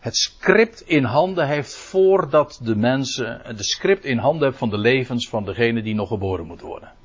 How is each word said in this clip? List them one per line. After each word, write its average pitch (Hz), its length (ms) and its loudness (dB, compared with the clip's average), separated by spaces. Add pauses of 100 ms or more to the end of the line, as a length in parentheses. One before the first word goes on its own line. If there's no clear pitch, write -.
het - 160 -6
script - 640 0
in 147 240 2
handen 160 420 0
heeft 147 280 -4
voordat 180 880 2
de 113 140 0
mensen, 123 800 -2
de 101 80 -10
script - 400 0
in 131 140 0
handen 143 240 2
hebben 135 160 0
van 117 120 -2
de 101 80 -4
levens 120 500 0
van 107 160 -4
degene 117 380 0
die 110 120 -4
nog 104 140 -2
geboren 95 380 -4
moet 87 140 -16
worden. - 320 -14 (120)